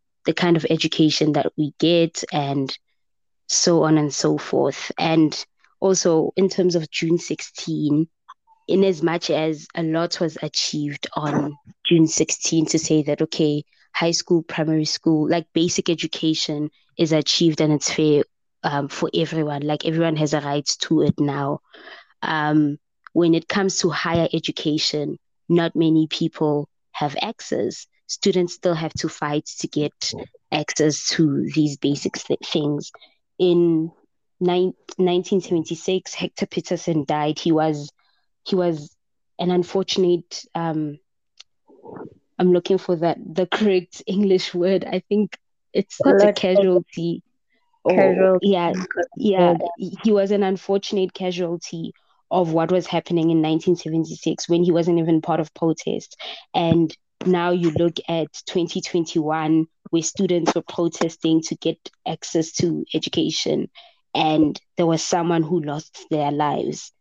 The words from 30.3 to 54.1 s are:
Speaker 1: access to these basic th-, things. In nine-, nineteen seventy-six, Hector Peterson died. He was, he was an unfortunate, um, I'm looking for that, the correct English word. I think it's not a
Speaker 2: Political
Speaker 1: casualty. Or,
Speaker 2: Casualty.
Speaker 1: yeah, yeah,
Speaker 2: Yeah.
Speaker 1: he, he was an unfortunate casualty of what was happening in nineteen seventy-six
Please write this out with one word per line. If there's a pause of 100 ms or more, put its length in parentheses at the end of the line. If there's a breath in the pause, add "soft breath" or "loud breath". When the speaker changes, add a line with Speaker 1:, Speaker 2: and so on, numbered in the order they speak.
Speaker 1:
access
to
these
basic
th-,
things. (460 soft breath)
In (480)
nine-, (240)
nineteen
seventy-six,
Hector
Peterson
died.
He
was, (540)
he
was (440)
an
unfortunate, (100)
um, (1400)
I'm
looking
for
that,
the
correct
English
word.
I
think (340)
it's
not
a
Speaker 2:
Political
Speaker 1:
casualty. (600)
Or,
Speaker 2:
Casualty.
Speaker 1:
yeah, (440)
yeah,
Speaker 2:
Yeah. (220)
Speaker 1:
he,
he
was
an
unfortunate
casualty (360)
of
what
was
happening
in
nineteen
seventy-six